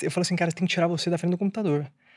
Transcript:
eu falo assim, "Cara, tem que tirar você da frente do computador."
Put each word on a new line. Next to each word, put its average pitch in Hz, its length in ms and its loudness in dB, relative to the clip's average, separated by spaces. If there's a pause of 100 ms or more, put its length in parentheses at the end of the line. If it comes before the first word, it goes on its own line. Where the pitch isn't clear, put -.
eu 160 80 0
falo 180 120 0
assim, 180 140 0
"Cara, 170 160 0
tem 180 140 -2
que - 80 0
tirar 170 120 4
você 170 220 0
da 170 80 2
frente 175 140 0
do 180 80 0
computador." 190 480 0 (300)